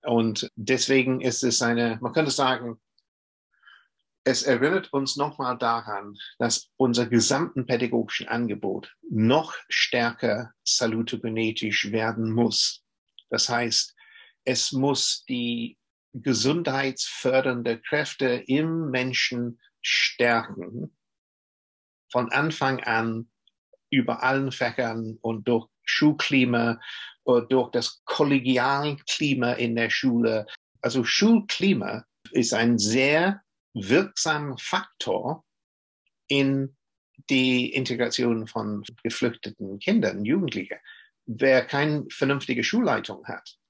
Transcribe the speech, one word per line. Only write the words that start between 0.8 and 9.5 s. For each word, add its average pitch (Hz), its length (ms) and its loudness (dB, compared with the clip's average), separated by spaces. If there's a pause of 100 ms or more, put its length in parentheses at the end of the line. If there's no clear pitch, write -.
ist 123 220 -2
es 117 180 2
eine, 117 400 0
man 120 120 -4
könnte 151 180 2
sagen, 123 480 -2 (1400)
es 131 200 0
erinnert 143 500 2
uns 135 220 -2
nochmal 139 420 -4
daran, 107 600 -4 (200)
dass - 400 -2
unser 120 300 2
gesamten 131 580 2
pädagogischen 117 600 -2
Angebot 104 680 -4 (140)
noch 135 460 2 (140)